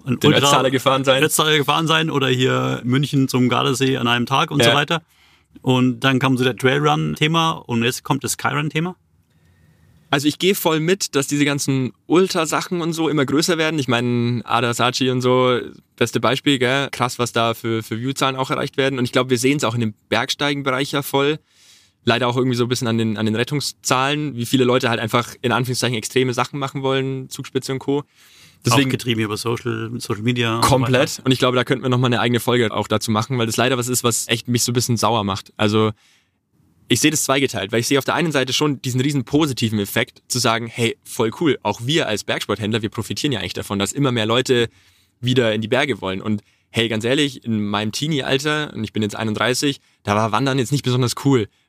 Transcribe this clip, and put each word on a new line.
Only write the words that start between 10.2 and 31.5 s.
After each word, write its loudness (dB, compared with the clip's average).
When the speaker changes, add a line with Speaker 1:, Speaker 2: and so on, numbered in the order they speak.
Speaker 2:
ich 0
geh 2
voll 0
mit, -2
dass 0
diese 0
ganzen 0
Ultrasachen 0
und -2
so 0
immer 2
größer 2
werden. 0
Ich -2
mein, 0
Ada 0
Saatchi 0
und 0
so, 4
beste 0
Beispiel, 2
gell? 0
Krass, -2
was -2
da 2
für, -2
für -6
Viewzahlen -2
auch -2
erreicht -4
werden. 2
Und 0
ich -6
glaub, 2
wir 4
sehen's 2
auch 0
in -2
dem -2
Bergsteigenbereich -2
ja -2
voll. 0
Leider 2
auch -2
irgendwie 0
so 2
ein 0
bisschen -4
an 0
den, -2
an -2
den 0
Rettungszahlen, -2
wie -6
viele 2
Leute 2
halt 0
einfach -2
in -2
Anführungszeichen 0
extreme 0
Sachen -4
machen -6
wollen, -2
Zugspitze -6
und -4
Co. -2
Deswegen 4
Speaker 1:
Auch -2
getrieben -2
über -2
Social, -6
Social -6
Media 0
und 0
so 4
Speaker 2:
komplett. 2
Speaker 1:
weiter. -10
Speaker 2:
Und 4
ich 0
glaube, 2